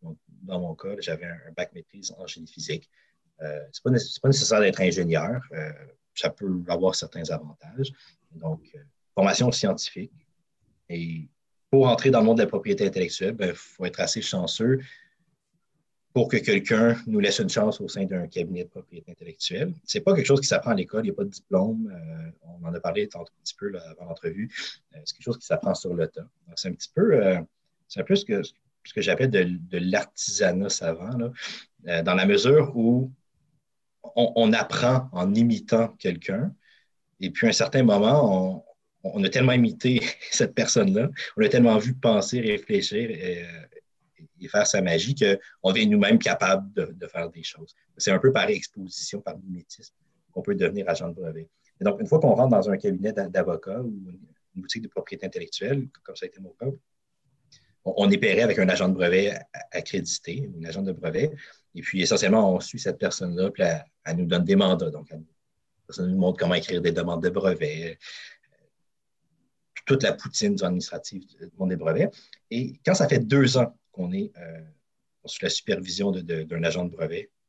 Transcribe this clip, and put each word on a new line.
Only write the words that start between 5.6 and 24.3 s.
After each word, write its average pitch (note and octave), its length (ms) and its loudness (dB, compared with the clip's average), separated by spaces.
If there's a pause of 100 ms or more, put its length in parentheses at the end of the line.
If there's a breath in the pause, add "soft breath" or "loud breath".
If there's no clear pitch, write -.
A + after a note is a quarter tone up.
ça F2 160 -2
peut F#2 400 -4
avoir F#2 260 2
certains E2 360 -8
avantages. E2 600 -8 (400 soft breath)
Donc, D#3+ 300 -10 (140)
euh, - 40 -20 (340)
formation G2 380 2
scientifique. - 640 -4 (760)
Et E3 400 -8 (420)
pour C3 200 6
entrer - 200 2
dans A#2+ 120 6
le A2 40 6
monde A2+ 120 6
de A2+ 60 4
la G2 40 4
propriété G2+ 400 0
intellectuelle, F#2 460 -2
ben, F#2+ 200 -2
faut - 300 -14
être F2+ 160 -6
assez F#2+ 220 -2
chanceux A2 580 0 (1300 loud breath)
pour C#3+ 160 2
que A#2 80 0
quelqu'un A2 580 2 (120)
nous G#2+ 120 0
laisse G2+ 200 2
une F#2+ 100 -2
chance G#2+ 320 0
au G2 80 -10
sein G2 160 -4
d'un F2+ 220 -4
cabinet F2 360 -6
de F2 60 -16
propriété F2 420 -20
intellectuelle. A#2 600 -6 (100)
C'est - 160 -6
pas G3 160 2
quelque C#3 120 2
chose C#3 120 6
qui C#3 80 -2
s'apprend - 240 0
à G#2+ 40 2
l'école, G2+ 260 -2
il G#2 80 -2
n'y - 20 -2
a - 20 -4
pas G2+ 120 -4
de G2+ 40 -6
diplôme. G3 640 -2
Euh, E2 380 -14 (300)
on E2+ 40 -12
en E2+ 80 -6
a E2+ 60 -6
parlé G#2 300 -2
tantôt - 280 -16
un - 60 -20
petit - 120 -14
peu G2+ 120 -8
là, F#2 140 -10 (100)
avant F2 140 -20
l'entrevue. E2+ 440 -8 (440 loud breath)